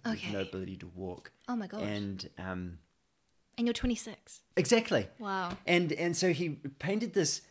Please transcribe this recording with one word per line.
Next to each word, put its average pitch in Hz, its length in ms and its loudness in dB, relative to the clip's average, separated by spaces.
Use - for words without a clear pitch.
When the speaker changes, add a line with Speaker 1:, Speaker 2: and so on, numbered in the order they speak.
Speaker 1:
with 113 120 -2
Speaker 2:
Okay. 92 180 -6
Speaker 1:
no 98 80 0
ability 95 360 -6
to 85 100 -12
walk." 90 440 -10
Speaker 2:
Oh 247 80 -4
my 208 120 -4
gosh. 208 160 -6
Speaker 1:
And, 196 540 -4
um, 90 420 -6
Speaker 2:
And 233 80 2
you're 233 80 2
twenty-six. - 680 -4
Speaker 1:
Exactly. 190 500 4
Speaker 2:
Wow. 190 480 -4
Speaker 1:
And, 175 280 6
and 170 240 0
so 185 160 4
he 160 160 0
painted 185 640 -4
this 165 380 2